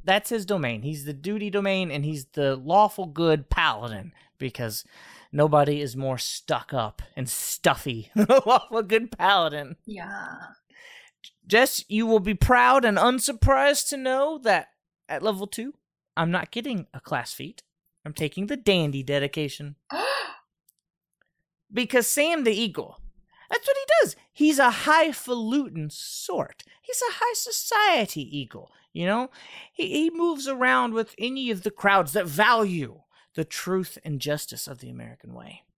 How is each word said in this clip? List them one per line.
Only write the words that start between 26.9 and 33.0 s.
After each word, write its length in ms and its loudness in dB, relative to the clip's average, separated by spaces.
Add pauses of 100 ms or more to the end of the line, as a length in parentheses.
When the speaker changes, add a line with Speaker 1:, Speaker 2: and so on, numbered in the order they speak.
Speaker 1:
a 120 -2
high 200 -2
society 1040 0
eagle, 340 -12 (200)
you 140 -4
know? 240 0 (420)
He, 160 -6
he 220 0
moves 380 -2
around 460 2
with 240 -4
any 320 -4
of 140 -4
the 80 -2
crowds 420 2
that 140 0
value 720 2 (360)